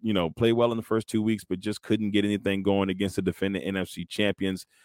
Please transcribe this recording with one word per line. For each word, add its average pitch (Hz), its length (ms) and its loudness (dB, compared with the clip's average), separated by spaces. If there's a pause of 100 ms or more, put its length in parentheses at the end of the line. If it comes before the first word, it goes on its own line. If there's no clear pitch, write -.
you 110 100 0
know, 87 160 2
played 113 240 2
well 120 200 4
in 113 40 -2
the 110 60 -4
first 110 260 -2
two 110 140 0
weeks, 107 200 0
but 95 160 -4
just 104 220 -6
couldn't 107 300 0
get 101 120 4
anything 98 400 0
going 98 280 2
against 95 260 -2
the 98 60 0
defending 92 400 -2
N 95 140 -4
F 90 120 -4
C 87 160 -10
champions. 95 640 -2 (180)